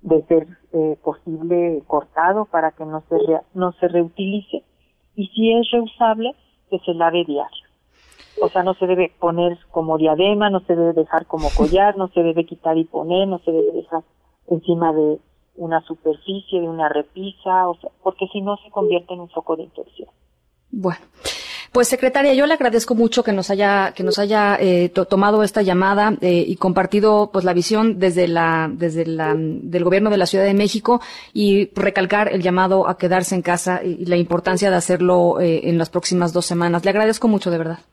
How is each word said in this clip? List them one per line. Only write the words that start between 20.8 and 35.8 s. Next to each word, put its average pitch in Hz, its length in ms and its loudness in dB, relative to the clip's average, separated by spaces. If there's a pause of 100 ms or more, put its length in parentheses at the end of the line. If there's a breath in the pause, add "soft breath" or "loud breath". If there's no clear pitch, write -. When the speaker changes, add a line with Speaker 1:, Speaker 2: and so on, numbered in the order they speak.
Speaker 2:
pues, 247 160 2
secretaria, 262 460 2
yo 277 140 4
le 320 60 2
agradezco 240 420 0
mucho 233 280 2
que 220 80 0
nos 196 200 -2
haya, 196 420 0
que 190 100 -8
nos 208 140 -2
haya, 208 420 2
eh, 180 300 4
to-, 185 160 0
tomado 208 380 4
esta 208 180 0
llamada, 196 600 2
eh, 175 260 2
y 180 80 -4
compartido, 202 760 2
pues, 185 140 -2
la 180 80 2
visión 214 460 0
desde 180 280 2
la, 165 460 0
desde 165 320 -2
la, 160 320 -2
del 160 460 -4
gobierno 196 260 2
de 208 80 2
la 185 80 2
Ciudad 190 200 2
de 196 80 2
México, 208 460 2 (320 loud breath)
y 202 440 2
recalcar 196 540 0
el 190 120 -2
llamado 185 460 2
a 180 100 -4
quedarse 180 380 0
en 180 80 -2
casa 175 400 -2
y, 175 180 -6
y 180 40 -6
la 175 120 0
importancia 175 540 0
de 180 60 2
hacerlo, 180 600 2
eh, 170 300 0
en 170 80 2
las 165 120 0